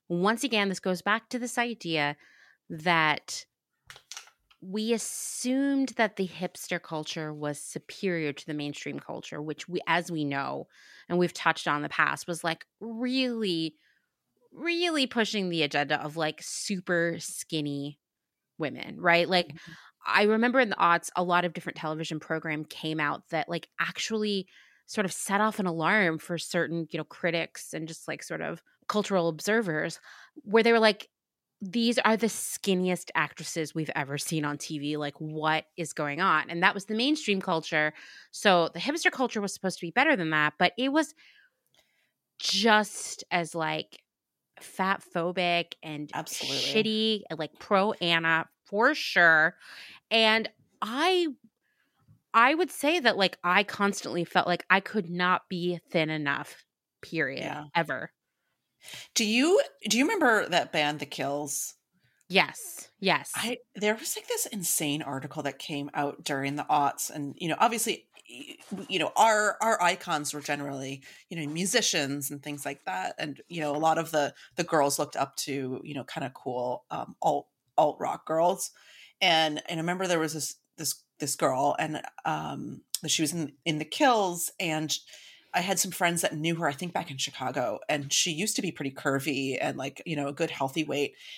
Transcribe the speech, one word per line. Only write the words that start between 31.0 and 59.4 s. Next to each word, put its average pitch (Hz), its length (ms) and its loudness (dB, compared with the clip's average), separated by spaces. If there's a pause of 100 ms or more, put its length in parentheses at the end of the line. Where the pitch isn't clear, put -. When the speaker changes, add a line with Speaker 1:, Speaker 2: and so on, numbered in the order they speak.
Speaker 1:
"These 226 380 2
are 220 180 4
the 226 100 2
skinniest 185 880 0
actresses 156 580 -2
we've 160 220 -4
ever 143 220 -4
seen 156 260 -2
on 147 140 -4
T 151 200 -8
V. 143 200 -4
Like, 143 240 -6
what 156 460 0 (100)
is 165 160 -6
going 147 260 -4
on?" 170 300 2
And 170 140 -4
that 196 100 6
was 196 100 -6
the 214 120 -6
mainstream 247 440 0
culture. 160 540 0 (380)
So 175 420 4
the 170 80 -6
hipster 302 280 0
culture 254 300 0
was 202 140 -4
supposed - 260 -6
to 180 60 -10
be 170 60 -8
better 277 260 4
than 160 140 0
that, 151 280 2
but 180 180 4
it 262 140 0
was 311 240 2 (1200)
just 214 920 2
as, 175 240 -2
like, 156 480 -4 (560)
fat - 420 -2 (140)
phobic 175 680 0
and 151 320 -8
Speaker 2:
Absolutely. - 440 -6
Speaker 1:
shitty 220 720 2
and, 160 100 -6
like, 151 180 -8
pro 202 360 2
Anna 165 560 2 (160)
for 233 280 4
sure. 165 640 6 (560)
And 220 380 4 (320)
I, 320 460 2 (1080)
I 247 200 6
would 320 160 0
say 330 300 0
that, 240 180 4
like, 190 260 2
I 180 200 4
constantly 196 640 -2
felt - 220 2
like 175 220 0
I 190 100 6
could 196 300 -4
not 180 400 0
be 175 300 -2 (100)
thin 156 200 0
enough, 147 540 -4 (380)
period, 139 440 -4
Speaker 2:
Yeah. 151 280 -8
Speaker 1:
ever. 151 380 -2 (1040)
Speaker 2:
Do 226 100 2
you, 285 360 6 (260)